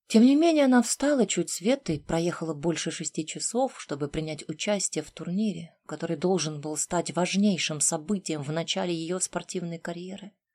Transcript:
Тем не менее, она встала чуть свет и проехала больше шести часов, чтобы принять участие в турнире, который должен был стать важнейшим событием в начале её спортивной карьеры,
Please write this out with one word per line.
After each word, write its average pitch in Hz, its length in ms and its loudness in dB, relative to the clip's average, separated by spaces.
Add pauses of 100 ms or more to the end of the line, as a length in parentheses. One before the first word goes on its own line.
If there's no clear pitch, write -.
Тем 226 160 8
не 269 120 8
менее, 311 300 6
она 254 160 6
встала 269 440 2
чуть 170 240 -2
свет 233 400 -2
и 151 80 0
проехала 165 560 -2
больше 156 360 -2
шести 160 360 -6
часов, 233 540 -4
чтобы 143 280 -6
принять 156 400 -6
участие 185 540 -2
в - 80 -10
турнире, 175 640 -4 (120)
который 160 300 -4
должен 156 440 0
был 151 160 -6
стать - 400 -2
важнейшим 180 640 2
событием 160 600 -2
в 143 100 -4
начале 170 420 -2
её 165 240 -4
спортивной 170 600 -6
карьеры, 180 540 -10 (220)